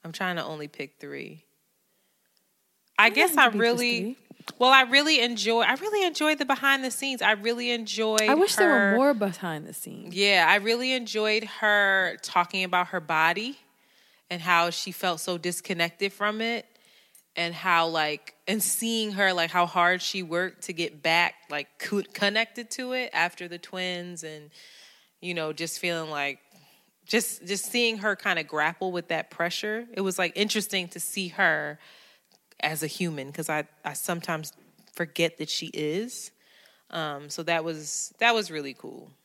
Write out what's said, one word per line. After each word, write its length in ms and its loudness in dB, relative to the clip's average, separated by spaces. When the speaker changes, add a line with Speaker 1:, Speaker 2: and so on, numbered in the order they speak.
Speaker 1:
I'm 80 -12
trying 260 -4
to 60 -4
only 240 -8
pick 320 -12
three. 440 -12
I 100 8
Speaker 2:
It 80 4
Speaker 1:
guess 200 6
Speaker 2:
doesn't 40 4
Speaker 1:
I 40 10
Speaker 2:
have 100 8
to 60 -2
be 40 4
just 100 4
Speaker 1:
really, 280 0
Speaker 2:
three. 160 -6
Speaker 1:
well, 140 6
I 120 10
really 380 4
enjoy, 400 2
I 140 4
really 300 0
enjoyed 340 2
the 60 0
behind 380 2
the 80 -2
scenes. 300 -4
I 120 4
really 380 -2
enjoyed 520 0
Speaker 2:
I 120 4
wish 200 4
there 140 6
were 100 6
Speaker 1:
her 160 4
Speaker 2:
more 180 4
behind 540 -4
the 60 -14
scenes. 420 -12
Speaker 1:
Yeah, 340 6
I 60 8
really 380 0
enjoyed 500 0
her 640 4
talking 400 0
about 240 0
her 120 -4
body 600 0
and 120 -6
how 300 4
she 200 -6
felt 280 -2
so 180 -4
disconnected 760 -4
from 280 -2
it. 240 -4
And 180 -2
how, 320 4
like, 480 -2
and 160 0
seeing 520 -2
her, 180 2
like, 200 0
how 140 4
hard 360 2
she 200 -4
worked 420 -4
to 100 -10
get 280 -6
back, 340 2
like, 200 -6
co-, 240 -4
connected 580 -2
to 200 -8
it 220 -4
after 340 -2
the 100 -12
twins 680 -8
and, 240 -16
you 120 -6
know, 200 -2
just 260 -6
feeling 320 -2
like, 280 -4
just, 420 -2
just 240 -4
seeing 280 0
her 180 0
kinda 260 -2
grapple 480 -2
with 160 -4
that 240 -4
pressure. 640 -4
It 80 -4
was, 180 -2
like, 160 0
interesting 540 -2
to 100 -14
see 300 -6
her 500 0
as 240 -2
a 40 -4
human 440 -6
'cause 180 -8
I, 140 -2
I 80 -6
sometimes 580 -6
forget 460 -2
that 120 -8
she 180 -6
is. 640 -6
Um, 400 -8
so 140 -8
that 200 0
was, 540 -6
that 180 4
was 160 -2
really 220 -8
cool. 360 -16